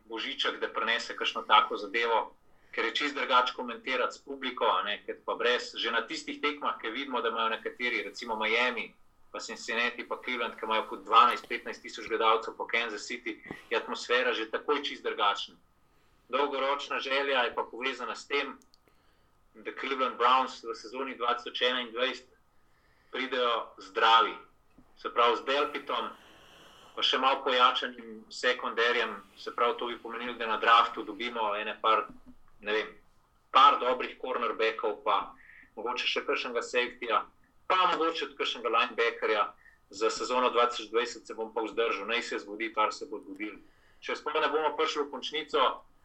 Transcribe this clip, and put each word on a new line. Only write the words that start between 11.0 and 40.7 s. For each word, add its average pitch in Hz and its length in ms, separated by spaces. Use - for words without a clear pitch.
petnajst 117 340
tisoč 113 260
gledalcev 110 480
po - 100
Kansas 117 440
City, 120 300
je 117 60
atmosfera 120 560
že 110 180
takoj 139 320
čisto 123 260
drugačna. 104 480
Dolgoročna 139 720
želja 135 420
je 113 120
pa 110 120
povezana 120 480
s - 120
tem, 135 280
da 110 200
Cleveland 131 440
Browns 123 440
v 117 120
sezoni 123 440
dva 117 160
tisoč - 280
enaindvajset 123 680
pridejo 127 560
zdravi, - 560
se - 180
pravi 117 220
z - 80
Delpitom, 139 680
pa - 80
še 135 160
malo 135 260
pojačanim 123 840
sekunderjem, 120 840
se - 200
pravi, 120 220
to 120 80
bi 120 120
pomenilo, 117 400
da 117 80
na 107 140
draftu 113 420
dobimo 107 540
ene 107 260
par, 110 240
ne 104 120
vem, 107 180
par 127 260
dobrih 123 400
cornerbackov, 113 840
pa 101 280
mogoče 104 300
še - 200
kakšnega 123 360
safetyja, 117 600
pa 185 80
mogoče 160 340
tudi 139 160
kakšnega 120 340
linebackerja. 117 720
Za 104 200
sezono 120 440
dva 120 160